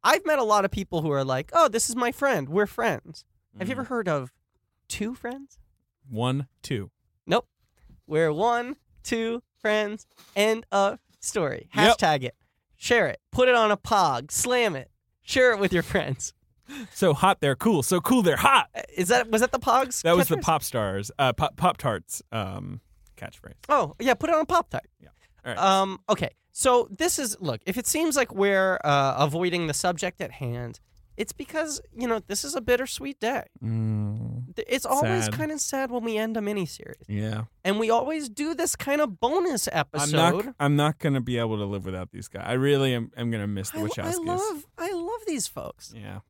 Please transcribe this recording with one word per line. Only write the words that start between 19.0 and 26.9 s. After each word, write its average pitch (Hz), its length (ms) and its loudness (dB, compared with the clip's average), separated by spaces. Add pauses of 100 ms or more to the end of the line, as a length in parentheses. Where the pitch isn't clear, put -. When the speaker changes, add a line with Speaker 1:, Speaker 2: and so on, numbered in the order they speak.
Speaker 1:
that, 240 220 2
was 220 100 2
that 247 120 2
the 262 60 -2
Pogs 254 440 0
Speaker 2:
That 170 140 6
was 175 120 4
the 165 80 2
Speaker 1:
catchphrase? - 60 -4
Speaker 2:
Pop 156 200 0
Stars, 101 560 -4
uh, 131 140 2
Pop, - 240 -2
Pop 175 220 0
Tarts, 107 440 -4 (100)
um, 95 480 -8 (360)
catchphrase. - 380 -18 (140)
Speaker 1:
Oh, 247 320 2
yeah, 240 140 2
put 311 160 -2
it 339 60 2
on 311 60 2
a - 40 -4
Pop 339 240 0
Tart. - 140 -6 (160)
Speaker 2:
Yeah. - 80 -20 (360)
All 120 100 -8
right. 98 40 -6
Speaker 1:
Um, 190 500 2
okay. 196 220 0 (220)
So 247 380 2